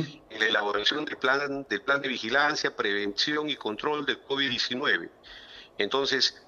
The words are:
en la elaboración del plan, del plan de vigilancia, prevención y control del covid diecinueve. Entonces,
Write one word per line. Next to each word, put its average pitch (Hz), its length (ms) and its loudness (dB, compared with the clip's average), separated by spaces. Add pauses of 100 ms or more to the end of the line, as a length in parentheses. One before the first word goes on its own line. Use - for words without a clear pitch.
(300)
en - 100 -4
la 110 60 4
elaboración 135 580 0
del - 120 -8
plan, 139 520 0
del 104 140 -2
plan 143 180 2
de 143 80 -4
vigilancia, 139 640 2
prevención 110 760 0
y 135 60 -4
control 143 500 -2
del 123 160 0
covid 135 260 0
diecinueve. 123 640 0 (680)
Entonces, 131 720 0